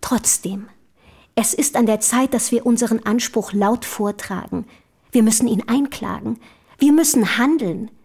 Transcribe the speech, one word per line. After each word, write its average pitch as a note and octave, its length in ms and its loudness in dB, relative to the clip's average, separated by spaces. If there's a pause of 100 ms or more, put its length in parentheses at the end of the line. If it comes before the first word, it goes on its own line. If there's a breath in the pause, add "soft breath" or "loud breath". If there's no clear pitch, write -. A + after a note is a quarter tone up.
Trotzdem, G#3 680 -4 (640 soft breath)
es - 200 0
ist - 220 -2
an A#3+ 100 4
der G#3+ 140 2
Zeit, C4 340 0
dass - 180 -2
wir A#3 140 0
unseren A3+ 340 0
Anspruch A3+ 520 -2
laut G3+ 320 0
vortragen. G3+ 800 -6 (460 soft breath)
Wir A#3+ 100 4
müssen A3 260 2
ihn G#3 180 0
einklagen. A#3 720 -4 (400 soft breath)
Wir C#4+ 140 6
müssen D4 460 4
handeln. A#3+ 520 0 (140)